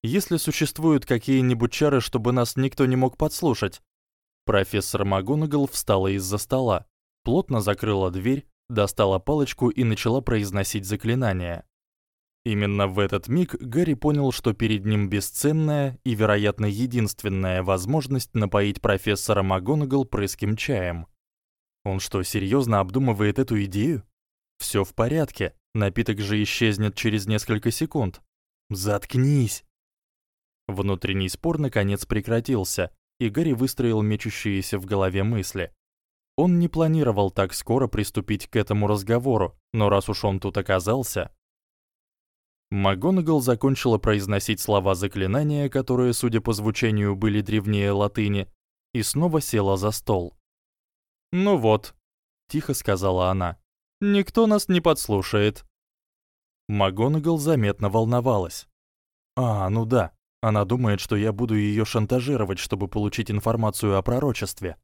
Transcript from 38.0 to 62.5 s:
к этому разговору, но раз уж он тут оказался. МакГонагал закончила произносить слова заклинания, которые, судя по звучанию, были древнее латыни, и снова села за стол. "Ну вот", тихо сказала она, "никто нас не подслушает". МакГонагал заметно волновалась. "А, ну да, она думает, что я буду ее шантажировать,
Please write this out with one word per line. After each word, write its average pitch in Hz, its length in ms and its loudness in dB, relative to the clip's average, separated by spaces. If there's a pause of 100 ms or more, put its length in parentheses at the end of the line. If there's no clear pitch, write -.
к - 80 -8
этому 104 320 0
разговору, 107 680 0 (160)
но 107 160 4
раз 98 180 4
уж 104 160 -4
он 98 160 0
тут 98 180 -4
оказался. 98 760 -2 (1400)
МакГонагал 139 720 2
закончила 123 560 2
произносить 101 640 0
слова 98 340 2
заклинания, 110 760 -2
которые, 123 440 2
судя 113 260 0
по 113 140 -2
звучанию, 107 600 0
были 104 260 0
древнее 104 500 0
латыни, 101 560 0 (460)
и 117 80 -2
снова 156 400 0
села 98 340 0
за 101 160 0
стол. 90 460 -2 (920)
"Ну 190 260 2
вот", 110 380 2 (520)
тихо 151 280 -4
сказала 92 540 0
она, 92 280 -2 (440)
"никто 202 440 2
нас 208 220 2
не 180 140 2
подслушает". 104 840 0 (1040)
МакГонагал 120 720 2
заметно 110 500 2
волновалась. 113 800 0 (680)
"А, 110 340 0
ну 113 160 0
да, 110 260 2 (300)
она 107 240 2
думает, 110 340 0
что - 160 -2
я 104 180 0
буду 110 220 0
ее 104 300 2
шантажировать, 117 760 -2